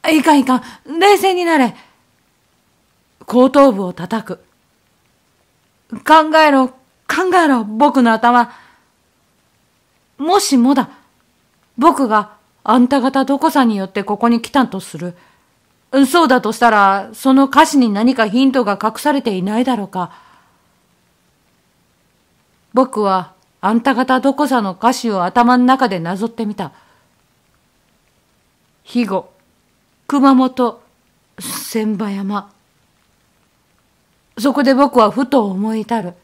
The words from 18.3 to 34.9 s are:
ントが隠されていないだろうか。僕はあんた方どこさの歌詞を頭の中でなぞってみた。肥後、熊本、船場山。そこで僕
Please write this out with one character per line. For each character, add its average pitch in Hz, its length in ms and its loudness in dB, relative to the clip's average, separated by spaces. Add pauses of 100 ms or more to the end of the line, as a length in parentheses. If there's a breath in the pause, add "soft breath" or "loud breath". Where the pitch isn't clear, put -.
ン 269 60 2
ト 247 140 0
が 196 180 -4
隠 220 140 -4
さ 302 160 -2
れ 285 100 -2
て 202 140 -4
い 180 60 -4
な 208 180 -4
い 247 40 0
だ 247 120 -2
ろ 202 80 -8
う 180 40 -14
か。 175 240 -8 (2500 soft breath)
僕 247 300 0
は 190 320 -2 (260)
あ 202 120 -2
ん 233 80 0
た 262 140 0
方 254 240 0
ど 269 160 0
こ 294 140 -2
さ 247 120 0
の 190 120 -6
歌 233 200 -2
詞 233 200 -6
を 180 120 -2
頭 240 320 2
の 247 80 2
中 262 240 2
で 185 120 -4
な 170 160 -6
ぞ 214 100 -6
っ 226 40 -6
て 226 160 -8
み 208 100 -8
た。 175 160 -10 (2000 soft breath)
肥 240 240 -4
後、 190 260 -8 (760)
熊 269 260 4
本、 254 480 -2 (560)
船 214 580 -8
場 208 140 -6
山。 196 400 -8 (1900)
そ 247 160 -2
こ 277 120 -2
で 269 100 4
僕 269 240 2